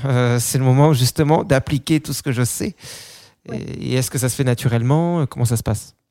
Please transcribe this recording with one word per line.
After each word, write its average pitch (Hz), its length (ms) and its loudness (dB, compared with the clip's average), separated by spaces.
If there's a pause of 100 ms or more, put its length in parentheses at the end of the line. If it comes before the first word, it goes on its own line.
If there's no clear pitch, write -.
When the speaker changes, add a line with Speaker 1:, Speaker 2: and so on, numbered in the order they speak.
Speaker 1:
euh, 123 340 2
c'est - 180 -2
le 131 60 0
moment 139 300 6
justement 147 500 2
d'appliquer 151 560 0
tout 147 140 -6
ce - 100 -8
que 143 80 -2
je 120 120 0
sais ? » - 320 -4 (760)
Speaker 2:
Ouais. 127 100 -8 (220)
Speaker 1:
Et, 120 100 -6
et - 40 0
est-ce 127 140 -2
que - 80 -6
ça 123 120 0
se - 60 -4
fait 139 100 -2
naturellement ? 135 800 0
Comment 123 200 -2
ça 113 120 0
se - 60 -6
passe ? - 320 -6 (160)